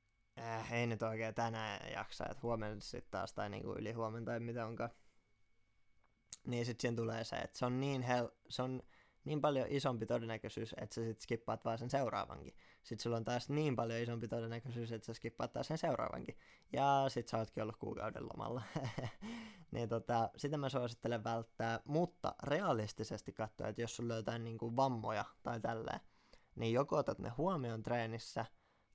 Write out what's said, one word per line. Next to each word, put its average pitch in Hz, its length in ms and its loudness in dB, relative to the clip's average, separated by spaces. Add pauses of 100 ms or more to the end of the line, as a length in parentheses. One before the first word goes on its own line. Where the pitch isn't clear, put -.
(400)
äh, 113 340 -4
ei 120 140 4
nyt 113 140 0
oikein 110 340 0
tänään 110 560 0
jaksa, - 340 -4
että - 180 -4
huomenna 107 380 0
sit - 300 -10
taas 95 220 -2
tai 104 160 -2
niinku 101 240 -4
ylihuomenna 113 520 -2
tai 117 140 0
mitä 117 260 -2
onkaan. 117 240 -4 (1600)
Niin 120 180 0
sit 117 140 -4
siinä 120 160 2
tulee 113 280 -2
se, - 120 -6
että 117 240 -6
se 160 60 0
on 123 140 2
niin 139 220 2
hel-, 123 300 2 (180)
se - 120 -2
on 127 220 -2 (440)
niin 147 140 2
paljon 139 280 4
isompi 131 360 2
todennäköisyys, 113 720 -2
että - 180 -8
sä 117 80 0
sit 113 180 -4
skippaat - 440 -2
vaan 117 120 2
sen 120 120 -6
seuraavankin. 113 640 0 (280)
Sit 113 160 -6
sulla 117 180 2
on 113 80 -2
taas 123 240 2
niin 147 260 4
paljon 117 240 2
isompi 117 280 -2
todennäköisyys, 117 640 -2
että 110 140 -4
sä 113 80 -4
skippaat - 400 -4
taas - 140 0
sen 160 100 0
seuraavankin. - 600 0 (360)
Ja 139 340 8
sit 120 200 -2
sä 117 100 2
ootkin 113 260 0
ollut 110 140 -4
kuukauden - 460 -4
lomalla. 120 380 -4 (200)
<laughs> 123 260 -2 (640)
Niin 117 180 -2
tota, 117 480 2
sitä 143 200 0
mä 139 120 0
suosittelen 120 540 0
välttää, 113 640 0
mutta - 580 0
realistisesti 127 920 0
katsoa, - 340 -4
että 110 140 -2
jos 117 140 -2
sulla 117 180 0
on 113 40 0
jotain 117 260 -2
niinku 117 320 -4
vammoja 113 500 4 (180)
tai 120 160 -2
tälleen, 113 400 0 (560)
niin 113 180 2
joko 147 240 4
otat - 220 2
ne - 100 -4
huomioon 123 540 0
treenissä, 117 640 0 (500)